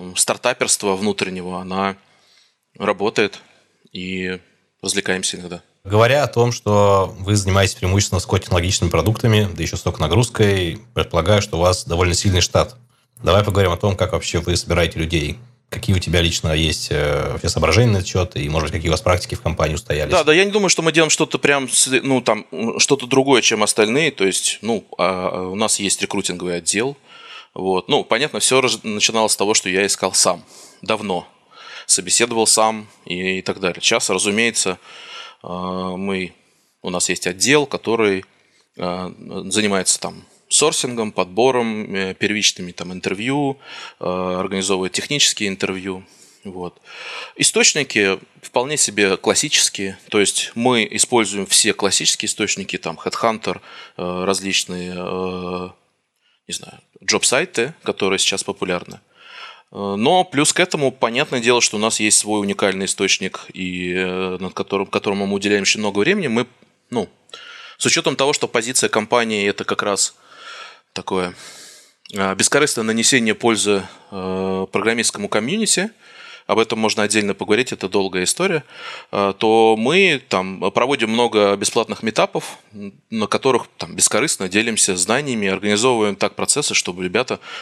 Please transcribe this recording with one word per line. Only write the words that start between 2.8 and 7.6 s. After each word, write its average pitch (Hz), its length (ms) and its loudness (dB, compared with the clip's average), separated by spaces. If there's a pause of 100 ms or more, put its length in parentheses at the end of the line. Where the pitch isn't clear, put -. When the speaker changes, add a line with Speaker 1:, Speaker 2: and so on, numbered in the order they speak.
Speaker 1:
и 92 480 -8 (420)
развлекаемся 95 540 -2
иногда. 87 260 -12 (220)
Speaker 2:
Говоря 117 400 4
о 123 40 -2
том, 120 240 2
что 101 680 2
вы 98 160 0
занимаетесь 98 380 2